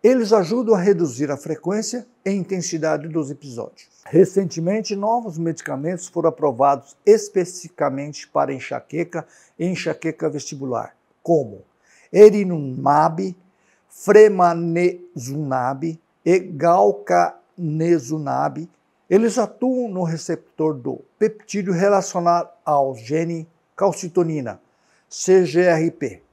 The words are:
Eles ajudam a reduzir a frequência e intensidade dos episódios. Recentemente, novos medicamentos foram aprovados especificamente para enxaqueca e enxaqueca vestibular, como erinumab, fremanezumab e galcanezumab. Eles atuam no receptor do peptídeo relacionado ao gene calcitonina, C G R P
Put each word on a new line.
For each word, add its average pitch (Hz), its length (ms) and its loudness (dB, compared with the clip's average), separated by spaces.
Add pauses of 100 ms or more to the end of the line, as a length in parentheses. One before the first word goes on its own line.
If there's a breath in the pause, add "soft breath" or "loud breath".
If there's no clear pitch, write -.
Eles 226 300 4
ajudam 214 420 2
a 196 40 2
reduzir 160 520 0
a 139 60 -4
frequência 208 720 -8 (180)
e 196 60 -4
intensidade 160 760 -4
dos 156 240 -4
episódios. 131 600 -14 (160)
Recentemente, 190 920 0
novos 214 400 -4
medicamentos 160 680 -6
foram 165 240 0
aprovados 139 760 0
especificamente 156 1200 0
para 143 280 -2
enxaqueca 151 720 -8 (320 soft breath)
e 165 80 -4
enxaqueca 160 640 -4
vestibular, 135 640 -8 (260)
como 131 380 0 (500 soft breath)
erinumab, 165 1300 4 (520)
fremanezumab 165 2000 2 (240)
e 180 140 4
galcanezumab. 160 2250 0 (400)
Eles 226 300 2
atuam 247 500 -4
no 185 140 -6
receptor 160 720 -4
do 127 260 -10 (180)
peptídeo 208 540 -4
relacionado 175 760 0 (160)
ao 139 300 0
gene 160 520 -6 (300)
calcitonina, 165 840 -2 (480)
C 185 360 2
G 165 180 0
R 165 280 2
P 120 320 -10 (100)